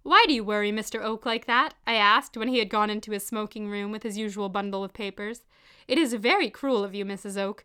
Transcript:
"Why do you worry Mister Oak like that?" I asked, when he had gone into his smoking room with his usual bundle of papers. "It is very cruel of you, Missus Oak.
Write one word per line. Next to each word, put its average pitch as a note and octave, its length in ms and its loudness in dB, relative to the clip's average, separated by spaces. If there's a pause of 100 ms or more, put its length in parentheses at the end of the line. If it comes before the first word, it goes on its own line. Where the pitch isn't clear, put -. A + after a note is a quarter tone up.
"Why F#4 240 8
do D#4 40 2
you A3+ 120 0
worry G#3 260 0
Mister G#3+ 320 -4
Oak A3 240 -4
like A3+ 200 -2
that?" A#3 280 2 (140)
I A3+ 60 2
asked, A3 420 4
when A3+ 120 -4
he B3+ 120 2
had G3+ 100 -2
gone G#3+ 180 2
into G#3+ 220 -6
his G3+ 160 -6
smoking G#3+ 420 -6
room G3+ 220 -6
with G#3+ 140 -8
his G#3 120 -6
usual G#3 320 -4
bundle G3 360 -4
of F#3+ 80 -10
papers. G#3 520 -10 (440)
"It C#4 100 2
is B3+ 160 2
very B3 360 2
cruel A#3+ 340 0
of G3 100 -8
you, G3+ 100 -6
Missus G3 320 -8
Oak. G3 280 -6